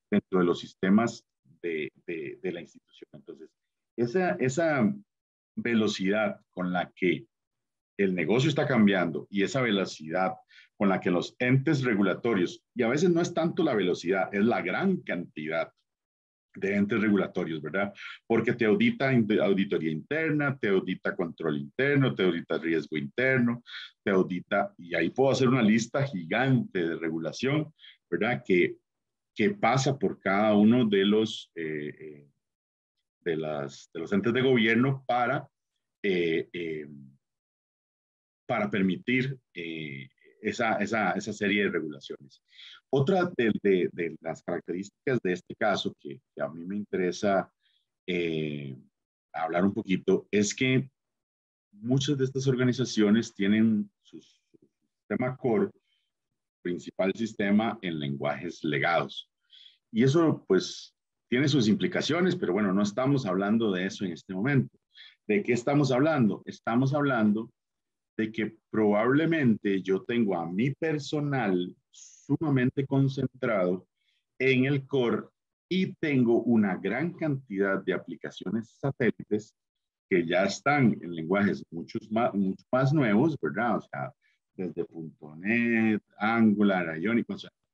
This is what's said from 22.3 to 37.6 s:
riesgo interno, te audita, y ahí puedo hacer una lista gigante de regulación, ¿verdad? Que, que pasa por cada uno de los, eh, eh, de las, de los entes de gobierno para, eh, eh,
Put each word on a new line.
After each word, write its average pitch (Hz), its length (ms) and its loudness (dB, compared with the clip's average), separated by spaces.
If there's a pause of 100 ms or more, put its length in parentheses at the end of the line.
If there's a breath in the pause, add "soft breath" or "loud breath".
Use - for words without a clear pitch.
riesgo 78 400 -2
interno, 120 640 0 (420 loud breath)
te - 60 -2
audita, 92 720 0
y 85 160 -10
ahí 82 160 0
puedo 135 180 2
hacer 127 200 2
una 127 120 2
lista 113 400 2
gigante 104 840 0
de 82 120 -2
regulación, 82 760 -4 (380 loud breath)
¿verdad? 104 340 -2
Que, 90 340 2 (580)
que 104 160 2
pasa 131 480 0
por - 200 -2
cada 104 360 2
uno 113 300 6
de 101 200 2
los, 107 480 0
eh, 78 460 -8
eh, 73 280 -20 (960)
de 82 140 -2
las, 76 560 -8
de 82 60 -10
los 82 120 -6
entes 101 220 2
de 127 80 2
gobierno 127 640 2
para, 123 400 0 (540)
eh, 87 500 0
eh, 80 380 -8 (1600)